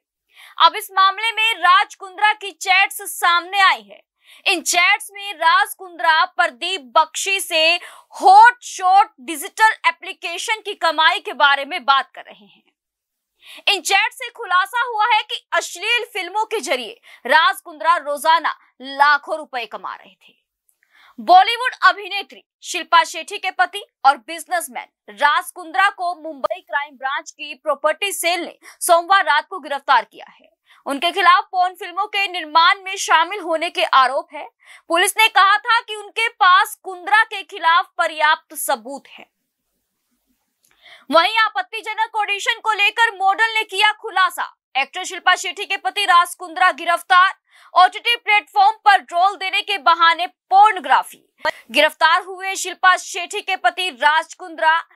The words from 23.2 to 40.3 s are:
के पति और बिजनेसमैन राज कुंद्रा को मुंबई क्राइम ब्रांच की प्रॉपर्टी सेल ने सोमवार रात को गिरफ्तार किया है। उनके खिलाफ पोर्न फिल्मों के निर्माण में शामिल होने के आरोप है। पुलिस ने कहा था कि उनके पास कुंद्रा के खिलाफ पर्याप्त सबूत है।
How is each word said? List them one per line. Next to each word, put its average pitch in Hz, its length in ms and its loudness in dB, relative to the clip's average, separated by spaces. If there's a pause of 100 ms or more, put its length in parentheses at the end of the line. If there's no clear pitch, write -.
के - 140 -8
पति 370 340 -4 (200)
और 277 120 4
बिजनेसमैन 233 960 -10
राज 294 380 0
कुंद्रा 359 380 -2
को 359 260 -8
मुंबई 311 460 -10
क्राइम 294 360 -10
ब्रांच 285 340 -10
की 302 240 -16
प्रॉपर्टी 302 560 -4
सेल 349 300 -4
ने - 160 -12 (240)
सोमवार 349 420 2
रात 302 260 -2
को 370 100 -12
गिरफ्तार 277 460 0
किया - 240 -20
है। - 200 -20 (360)
उनके 277 260 -4
खिलाफ 370 320 4
पोर्न 370 300 -2
फिल्मों 370 320 -6
के 403 220 -2
निर्माण 339 560 2
में 381 120 -8
शामिल 370 440 0
होने 330 300 -4
के 359 140 -4
आरोप - 500 2
है। 302 160 -14 (380)
पुलिस 359 300 0
ने 440 100 4
कहा 403 300 4
था 453 220 0
कि 427 160 -12
उनके 415 320 -6
पास 381 560 2
कुंद्रा 381 400 0
के 427 200 -8
खिलाफ 330 540 0
पर्याप्त 311 580 -2
सबूत 262 520 -8
है। - 300 -20 (1700)